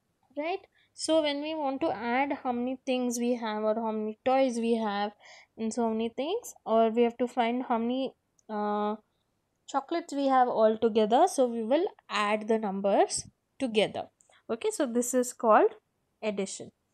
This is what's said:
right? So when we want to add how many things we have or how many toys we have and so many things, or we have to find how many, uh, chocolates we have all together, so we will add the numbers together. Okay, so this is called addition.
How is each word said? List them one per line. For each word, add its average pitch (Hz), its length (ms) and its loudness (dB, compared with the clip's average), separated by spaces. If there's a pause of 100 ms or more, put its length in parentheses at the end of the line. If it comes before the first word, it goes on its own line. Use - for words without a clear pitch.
(380)
right? 339 220 -4 (340)
So 320 280 0
when 285 200 0
we 311 140 -6
want 269 240 -2
to 320 120 0
add 254 520 -2
how 254 80 -2
many 247 340 -4
things 247 340 -2
we 240 160 0
have 214 280 -4
or 214 120 0
how 226 180 -4
many 214 320 -6
toys 262 320 2
we 233 180 0
have 208 380 -2 (440)
and 220 160 -4
so 233 160 0
many 226 200 -2
things, 320 440 -6 (120)
or 226 240 4
we 233 140 2
have 240 160 0
to 247 100 0
find 240 340 -2
how 240 140 0
many, 247 360 -4 (360)
uh, 208 480 -2 (680)
chocolates 330 480 -4
we 277 140 0
have 262 220 4
all 220 280 4
together, 226 480 4
so 277 220 2
we 233 160 -4
will 285 220 2 (240)
add 214 400 0
the 226 100 2
numbers 202 680 0 (320)
together. 208 500 -2 (400)
Okay, 240 220 -4
so 311 140 0
this 240 280 -2
is 247 180 0
called 247 440 4 (460)
addition. 202 520 -6 (200)